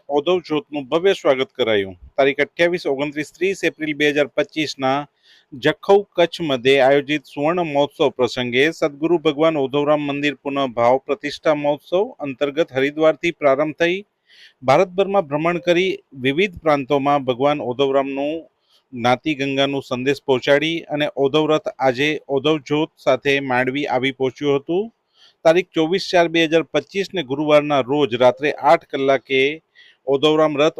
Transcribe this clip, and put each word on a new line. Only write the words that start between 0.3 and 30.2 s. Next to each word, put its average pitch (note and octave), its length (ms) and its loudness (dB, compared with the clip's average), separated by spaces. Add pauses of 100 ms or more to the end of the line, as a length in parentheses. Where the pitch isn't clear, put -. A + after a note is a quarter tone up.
જ્યોતનું D3 440 -6
ભવ્ય E3 300 0
સ્વાગત C3+ 360 0
કરાયું. G#2 460 -2 (140)
તારીખ C#3 300 0
અઠ્યાવીસ, E3+ 460 -2
ઓગણત્રીસ, C#3+ 460 -6
ત્રીસ F#3+ 320 -4
એપ્રિલ D#3 300 -4
બે D3 160 0
હજાર C#3+ 180 0
પચીસના C#3 680 -4 (540)
જખૌ D3+ 460 2 (120)
કચ્છ - 300 0
મધ્યે C3+ 380 2
આયોજિત C#3 460 2
સુવર્ણ E3 420 -2
મહોત્સવ C#3+ 440 0
પ્રસંગે B2 580 0
સદગુરુ D#3+ 500 -2
ભગવાન D#3 380 0
ઓધવરામ D3 500 0
મંદિર C#3+ 300 -4
પુનઃ C#3 340 -4
ભાવ A#2+ 300 2
પ્રતિષ્ઠા D3 560 -2
મહોત્સવ D3 500 -2 (140)
અંતર્ગત C#3+ 500 -4
હરિદ્વારથી D3+ 600 0
પ્રારંભ D3 440 0
થઈ F3 240 0 (640)
ભારતભરમાં F#3 680 2
ભ્રમણ D#3+ 300 -2
કરી F3 340 0 (280)
વિવિધ E3 380 0
પ્રાંતોમાં C#3+ 680 0
ભગવાન C3 400 0
ઓધવરામનું C#3 680 -2 (580)
જ્ઞાતિ B2 420 0
ગંગાનું C#3 480 -2
સંદેશ C3 400 -4
પહોંચાડી D3 600 0
અને D3+ 220 -4 (100)
ઓધવ C#3 300 2
રથ D#3 280 0
આજે C3+ 360 0 (180)
ઓધવ C#3 320 0
જ્યોત D3+ 380 -4
સાથે C#3 340 0 (100)
માંડવી C3 440 -2
આવી C3 320 -2
પહોંચ્યું C#3 380 -2
હતું. E3+ 280 -4 (600)
તારીખ E3+ 280 4
ચોવીસ E3 360 0
ચાર F3 200 4
બે E3 180 2
હજાર D#3+ 180 2
પચીસ F3+ 480 -6
ને F3+ 100 -6
ગુરુવારના D3 600 0
રોજ B2+ 320 -2
રાત્રે B2+ 360 2 (120)
આઠ E3 240 4
કલાકે C3+ 540 0 (640)
ઓધવરામ D3+ 500 2